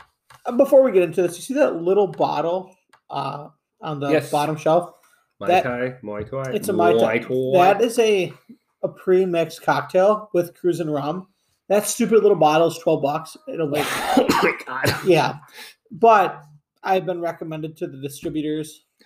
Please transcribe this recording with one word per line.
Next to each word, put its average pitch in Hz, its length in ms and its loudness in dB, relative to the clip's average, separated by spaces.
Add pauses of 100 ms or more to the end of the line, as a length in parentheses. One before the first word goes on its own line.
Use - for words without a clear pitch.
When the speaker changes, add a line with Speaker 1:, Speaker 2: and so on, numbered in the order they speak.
(460)
Speaker 1:
uh, 247 60 -8
before 269 320 6
we 254 80 2
get 185 100 4
into 170 220 0
this, 170 140 -4
you - 40 -16
see 254 140 -8
that 262 220 0
little 190 280 2
bottle, 165 720 -4 (320)
uh, 143 380 -8 (340)
on 151 180 -8
the 143 120 -4
Speaker 2:
Yes. 147 180 0
Speaker 1:
bottom 151 280 -2
shelf? 165 340 0 (480)
Speaker 2:
Mai 101 80 -8
Speaker 1:
That, 185 160 4
Speaker 2:
Tai, 127 400 -4
Mai 104 180 -8
Tai, 131 320 -8
Speaker 1:
it's - 160 -6
a 196 40 -2
Mai 175 200 4
Tai. 113 80 2
Speaker 2:
Mai 113 160 2
Tai. 120 160 -6 (220)
Speaker 1:
That 196 260 6
is 233 160 -2
a, 202 340 2 (520)
a 180 60 -2
pre-mixed 175 720 0
cocktail 185 720 0
with 175 180 -2
Cruisin' 165 380 -4
Rum. 147 340 -6 (420)
That 208 200 2
stupid 220 340 2
little 202 160 4
bottle 160 300 4
is 165 100 -4
twelve 156 240 0
bucks. 147 340 -4 (160)
It'll 160 180 -4
make 143 180 -2
Speaker 2:
<laughs> - 20 -6
Oh - 380 0 (160)
my 165 100 0 (140)
God. 131 360 -4
Speaker 1:
Yeah. 156 340 2 (520)
But 202 540 2 (400)
I've 190 240 -2
been 175 140 -6
recommended 160 560 -8
to 175 100 -8
the 135 100 -14
distributors. 151 840 -8 (220)